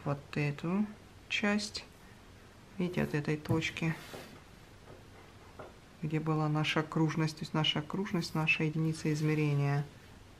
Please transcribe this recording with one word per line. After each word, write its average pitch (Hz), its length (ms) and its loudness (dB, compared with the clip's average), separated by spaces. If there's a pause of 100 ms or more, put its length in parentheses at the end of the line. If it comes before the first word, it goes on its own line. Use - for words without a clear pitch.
вот 143 140 0 (140)
эту 165 520 0 (440)
часть. - 560 0 (920)
Видите, 175 240 0
от 143 100 -2
этой 151 240 0
точки, 160 560 0 (2000)
где 156 180 0
была 156 300 2
наша 156 300 2
окружность, 156 560 2
то - 60 -10
есть - 120 -10
наша 160 260 2
окружность, 175 540 -2
наша 160 300 2
единица 160 500 2
измерения. 147 720 2 (540)